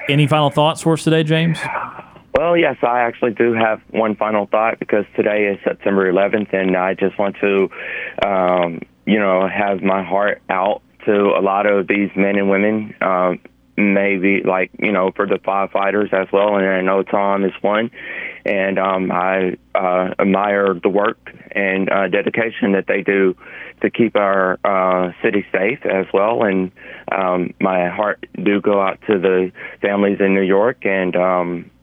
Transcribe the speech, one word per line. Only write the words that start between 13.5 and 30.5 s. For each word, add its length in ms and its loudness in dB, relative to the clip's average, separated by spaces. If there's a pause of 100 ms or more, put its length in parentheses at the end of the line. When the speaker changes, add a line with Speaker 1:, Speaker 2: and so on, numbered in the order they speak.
Speaker 2:
maybe, 640 2
like, 380 -2
you 120 -2
know, 240 0
for 120 -2
the 80 -2
firefighters 800 -2
as 180 -2
well. 240 2
And 100 2
I 160 0
know 220 0
Tom 420 0
is 60 0 (100)
one, 300 0 (540)
and, 340 -2
um, 320 0
I, 460 0 (180)
uh, 420 0
admire 560 2
the 160 -2
work 420 0 (200)
and, 380 0
uh, 180 2
dedication 640 -2
that 160 0
they 140 0
do 340 2 (460)
to 80 0
keep 260 0
our, 480 2
uh, 480 2 (100)
city 300 0
safe 340 -2
as 280 0
well. 300 2
And, 280 0 (400)
um, 480 -2
my 300 0
heart 360 -4 (160)
do 200 0
go 200 2
out 160 -2 (100)
to 120 2
the 320 0 (300)
families 400 0
in 120 2
New 80 2
York, 440 0